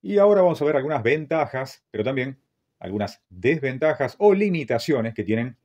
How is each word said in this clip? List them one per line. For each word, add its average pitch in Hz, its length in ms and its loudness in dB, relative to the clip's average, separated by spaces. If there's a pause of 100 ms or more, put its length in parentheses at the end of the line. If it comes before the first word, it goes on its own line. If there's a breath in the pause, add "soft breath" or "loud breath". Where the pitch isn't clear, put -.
Y 196 160 -2
ahora 202 240 6
vamos 175 200 2
a 143 40 0
ver 151 100 2
algunas 139 260 -2
ventajas, 139 880 -2
pero 107 120 -4
también 135 360 -4 (400)
algunas 101 500 -8
desventajas 135 920 -2
o 202 140 6
limitaciones 139 800 -2
que 104 100 -6
tienen 113 420 -2